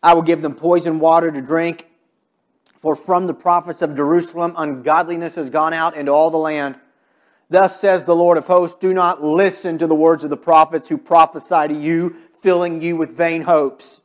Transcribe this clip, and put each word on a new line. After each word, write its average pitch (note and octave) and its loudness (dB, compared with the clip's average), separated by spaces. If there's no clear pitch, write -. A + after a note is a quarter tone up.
I E3+ 6
will F3+ 2
give E3 0
them F#3 -6
poison E3+ 0
water E3 2
to C#3 -8
drink. E3 -4
For D#3 -2
from F3+ -2
the E3+ -6
prophets F3 -2
of D3+ -4
Jerusalem, E3+ -2
ungodliness D#3+ -4
has C#3+ -8
gone D#3 -2
out E3 -4
into C#3+ -2
all D#3 4
the D#3+ -4
land. D3+ -4
Thus F#3 2
says F#3 0
the E3+ 2
Lord E3+ 4
of D3 -8
hosts, F3+ 2
Do F#3+ -2
not F3+ 0
listen E3+ -2
to E3 -2
the D#3+ 2
words D#3+ 2
of D3 -8
the D3 -4
prophets D#3+ 2
who D#3 -4
prophesy D#3+ 0
to D3+ -4
you, E3 -4
filling F3 0
you E3+ -4
with D#3+ -4
vain E3 -2
hopes. D3+ -2